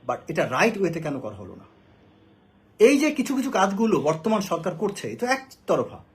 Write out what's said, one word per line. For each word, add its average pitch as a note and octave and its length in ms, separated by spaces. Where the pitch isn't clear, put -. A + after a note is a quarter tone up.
but B2 100
এটা D#3 220
রাইট F3+ 280
ওয়েতে E3+ 220
কেন D3 200
করা G#2+ 160
হলো G2 200
না? - 80
এই C4 200
যে D4+ 120
কিছু C4 240
কিছু C4+ 160
কাজগুলো G3 480
বর্তমান G3 420
সরকার E3+ 340
করছে, G3 360
এ A2 40
তো A#3+ 100
একতরফা। - 800